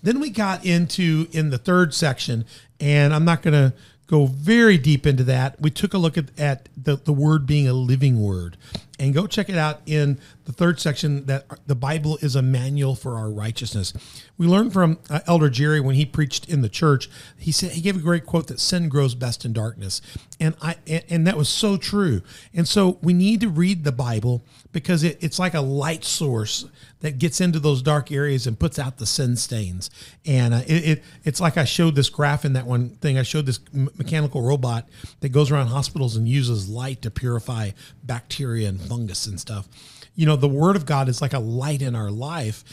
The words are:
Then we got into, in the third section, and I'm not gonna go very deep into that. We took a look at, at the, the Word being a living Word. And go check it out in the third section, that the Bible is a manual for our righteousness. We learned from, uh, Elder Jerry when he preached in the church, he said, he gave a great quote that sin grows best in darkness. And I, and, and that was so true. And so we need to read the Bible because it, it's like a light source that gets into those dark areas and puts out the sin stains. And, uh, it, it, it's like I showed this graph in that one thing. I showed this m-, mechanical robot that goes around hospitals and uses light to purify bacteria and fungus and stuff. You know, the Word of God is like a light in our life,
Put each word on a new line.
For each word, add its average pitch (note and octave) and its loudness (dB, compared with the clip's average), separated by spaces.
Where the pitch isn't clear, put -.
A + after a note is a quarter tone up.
Then A#3 0
we D4 -4
got G3 -4
into, E3+ 2
in D#3 0
the C3 -2
third F3+ 2
section, B2 -2
and D3 6
I'm D#3 2
not E3+ 2
gonna C#3+ 4
go D3 4
very F#3+ 6
deep C#3+ 2
into C3 2
that. B2+ 0
We D3 0
took - -4
a - 2
look E3 0
at, D#3+ -2
at C#3+ -2
the, C#3+ 0
the D3+ -2
Word D3 4
being C#3+ 2
a B2 2
living B2+ 2
Word. F2+ -4
And C#3 0
go F3 2
check G#3 -4
it F#3 -2
out D3+ -2
in D3 0
the - -12
third F3 0
section, C#3+ -2
that C#3 -4
the C#3 2
Bible D3 -2
is C#3 -2
a C3+ 2
manual C3+ 0
for B2+ -8
our A2 -4
righteousness. G#2+ -6
We E3+ 0
learned G3 4
from, F3 4
uh, D3+ -2
Elder E3 4
Jerry D3 2
when C3+ 0
he D3 4
preached - -4
in D3+ 2
the A2 0
church, D3 2
he - -6
said, F3 -2
he E3+ -6
gave G3 0
a F#3 -4
great E3+ 0
quote E3 -2
that C3 -10
sin E3+ -2
grows C3+ 0
best B2 -6
in A#2 -4
darkness. G#2+ -6
And D#3+ 0
I, D#3+ -4
and, D#3+ -4
and E3+ 2
that F#3+ 2
was D3+ 0
so G3+ 0
true. D#3+ 0
And E3+ 0
so F#3 2
we F3 2
need F#3+ 4
to A3+ 0
read E3+ 0
the D3 0
Bible A#2+ -2
because E3+ 0
it, E3 0
it's D#3+ -4
like F3+ -2
a D#3 0
light C#3 -2
source A#2 -4
that D3 -6
gets D#3 0
into F3 2
those C#3+ 2
dark D3 0
areas C#3 0
and A2+ -4
puts - -2
out C3 -8
the A2+ -8
sin B2 -2
stains. F#2 -6
And, B2 2
uh, A#2+ 2
it, D#3+ 2
it, D#3 0
it's D3 -2
like E3+ 0
I D#3+ 2
showed E3 2
this C3+ 2
graph D3 -2
in C#3 0
that B2+ -2
one B2 0
thing. C3+ -2
I C3 2
showed D3 -2
this B2+ -2
m-, C#3 0
mechanical D3+ -2
robot B2 -2
that C#3+ -4
goes C#3 2
around C#3 2
hospitals B2+ -2
and A2+ 0
uses A#2+ 0
light B2 -10
to A2+ -6
purify A#2 -4
bacteria B2 -6
and F#2+ -6
fungus A#2 -8
and G2+ -10
stuff. G2+ -10
You D#3+ 2
know, D3+ 4
the C#3 2
Word D#3 2
of D#3+ -2
God C3+ 0
is B2+ -4
like C#3 -2
a C3+ -2
light B2+ -4
in B2 -4
our G#2+ -4
life, B2 -8